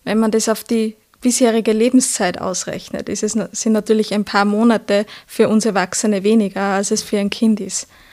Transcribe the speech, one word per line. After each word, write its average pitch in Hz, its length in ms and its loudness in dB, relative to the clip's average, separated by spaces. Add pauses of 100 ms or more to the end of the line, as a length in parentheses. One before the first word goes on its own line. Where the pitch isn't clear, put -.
wenn 208 160 -2
man 226 140 2
das 220 180 0
auf 214 140 -4
die 220 320 -2 (260)
bisherige 226 500 2
Lebenszeit 220 640 2
ausrechnet, - 680 -8
ist - 140 -6
es, 214 100 -4 (200)
sind - 200 -2
natürlich 214 400 0
ein 208 140 -2
paar 202 180 2
Monate 214 640 2 (200)
für - 220 2
uns 214 160 2
Erwachsene 196 600 0
weniger, 208 360 2
als 196 300 -2
es 220 120 -2
für - 160 -4
ein 202 120 -2
Kind 220 300 0
ist. - 280 -8 (240)